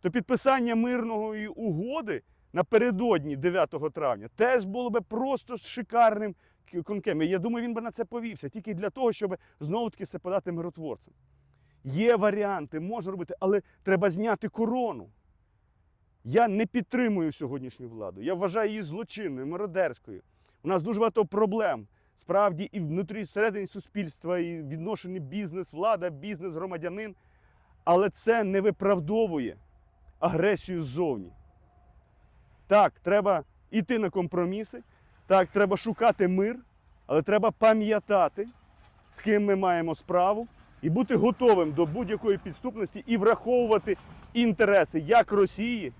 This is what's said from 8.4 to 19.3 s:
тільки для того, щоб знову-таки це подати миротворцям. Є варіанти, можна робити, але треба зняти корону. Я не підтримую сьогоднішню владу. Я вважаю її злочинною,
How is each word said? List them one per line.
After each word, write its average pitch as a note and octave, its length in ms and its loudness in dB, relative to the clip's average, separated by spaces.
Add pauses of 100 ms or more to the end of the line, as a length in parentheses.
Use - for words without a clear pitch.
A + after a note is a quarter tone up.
тільки G#3+ 240 -10
для F#3 160 -4
того, B3 240 0
щоб F#3+ 220 -4 (240)
знову-таки G3 460 -4
це F3+ 140 -14
подати F#3 320 -4
миротворцям. E3 600 -10 (720)
Є G#3 320 2
варіанти, G3 640 0
можна F#3+ 320 -6
робити, F3 280 -10
але F#3+ 220 2 (220)
треба F#3+ 260 2
зняти G#3+ 380 -2
корону. A3 640 -4 (1120)
Я G3 240 2
не G#3 180 0
підтримую G#3 680 -2
сьогоднішню B2+ 580 -10
владу. G2+ 320 -12
Я D#3+ 120 -2
вважаю G3 360 -2
її G#3+ 140 -6
злочинною, D#3 640 -10